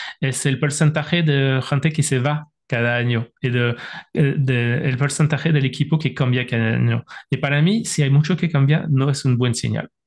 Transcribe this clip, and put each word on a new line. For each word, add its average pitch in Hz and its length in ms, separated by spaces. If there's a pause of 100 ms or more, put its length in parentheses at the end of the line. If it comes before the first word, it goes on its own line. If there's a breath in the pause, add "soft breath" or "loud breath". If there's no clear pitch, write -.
(200 loud breath)
es 131 260
el 135 120
porcentaje 151 640
de 135 400
gente 143 300
que 151 100
se 135 160
va 147 300 (180)
cada 120 300
año 120 320 (120)
y 127 100
de, 120 260 (380 loud breath)
eh, 139 220
de, 123 520
el 123 100
porcentaje 147 540
del 139 120
equipo 139 340
que 147 140
cambia 123 340
cada 113 280
año. 117 300 (260 loud breath)
Y 131 80
para 143 240
mí, 214 220
si - 180
hay 135 80
mucho 147 260
que 165 140
cambia, 143 400
no 135 200
es 135 140
un 123 140
buen 120 160
señal, 110 360 (160)